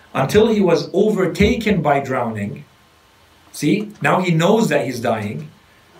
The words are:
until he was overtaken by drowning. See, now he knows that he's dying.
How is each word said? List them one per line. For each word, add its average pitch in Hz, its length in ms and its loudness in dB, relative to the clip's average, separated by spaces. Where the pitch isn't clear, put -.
until 196 340 2
he 208 140 2
was 160 320 2
overtaken 190 880 0
by 143 180 2
drowning. 113 640 -6
See, 196 400 -2
now 170 200 2
he 180 100 0
knows 185 380 2
that 143 160 0
he's 117 160 -6
dying. 113 480 -4